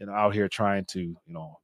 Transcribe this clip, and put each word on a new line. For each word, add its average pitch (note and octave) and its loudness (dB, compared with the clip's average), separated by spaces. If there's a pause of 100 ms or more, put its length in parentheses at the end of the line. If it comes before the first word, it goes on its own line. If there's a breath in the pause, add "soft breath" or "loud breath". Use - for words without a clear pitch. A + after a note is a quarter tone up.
you G2+ -12
know, G2+ -10
out G#2 4
here G#2 2
trying G2+ 2
to, - -8
you E2+ -8
know, D#2 -14